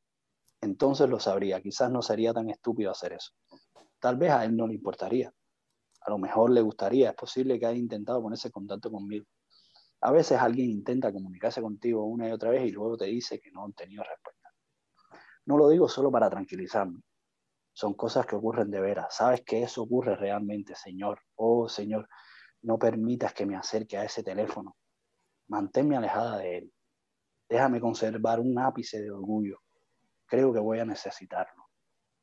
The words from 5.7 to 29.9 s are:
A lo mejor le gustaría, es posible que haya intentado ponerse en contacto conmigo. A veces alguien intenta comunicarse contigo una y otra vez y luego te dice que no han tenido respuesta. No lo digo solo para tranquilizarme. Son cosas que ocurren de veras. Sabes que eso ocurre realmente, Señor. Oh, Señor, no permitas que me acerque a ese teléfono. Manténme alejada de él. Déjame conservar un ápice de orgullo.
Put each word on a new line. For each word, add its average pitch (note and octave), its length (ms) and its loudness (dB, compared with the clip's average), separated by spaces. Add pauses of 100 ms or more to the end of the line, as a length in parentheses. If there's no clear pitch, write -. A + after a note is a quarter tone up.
A - 100 -6
lo G#2 80 -2
mejor A2 320 4
le A#2+ 100 6
gustaría, A2+ 500 2
es - 40 -6
posible B2+ 440 -2
que A#2 80 -2
haya A#2+ 120 -2
intentado A#2 420 -4
ponerse A2+ 280 -6
en - 40 -20
contacto G2+ 380 -10
conmigo. G#2 340 -8 (760)
A A#2 100 4
veces C#3+ 280 6
alguien B2 320 2
intenta A#2+ 420 -2
comunicarse F#2+ 480 -6
contigo A2 440 -2
una A2+ 240 -4
y - 40 -2
otra A2 180 0
vez C3 160 2
y G2+ 40 -2
luego A2 260 -4
te G2+ 80 -4
dice A2+ 360 -4
que G2+ 100 -20
no F#2+ 140 -12
han G2+ 80 -12
tenido G2 300 -14
respuesta. - 460 -18 (960)
No C#3+ 120 4
lo D3+ 120 10
digo D#3+ 180 8
solo C3+ 240 2
para A2 180 6
tranquilizarme. F#2 720 -4 (720)
Son G#2 220 -4
cosas - 300 0
que G#2+ 120 -4
ocurren A2 340 -2
de G2 100 -2
veras. G2 340 -2
Sabes A#2+ 280 2
que A2+ 200 0
eso A#2+ 200 -6
ocurre A#2 320 0
realmente, G2+ 600 -4
Señor. G2 460 -8 (140)
Oh, A2+ 340 4
Señor, G#2+ 400 -4 (540)
no A2+ 160 2
permitas A2+ 540 0
que G2+ 120 -4
me G2 120 -2
acerque G#2+ 400 -6
a G#2 80 -4
ese G#2+ 180 -8
teléfono. G2 540 -6 (720)
Manténme B2+ 500 2
alejada G#2+ 420 0
de F2+ 200 -4
él. - 140 -18 (760)
Déjame A#2+ 320 4
conservar A2+ 580 0
un B2 200 2
ápice B2 420 -4
de G#2 100 -8
orgullo. G2+ 480 -4 (680)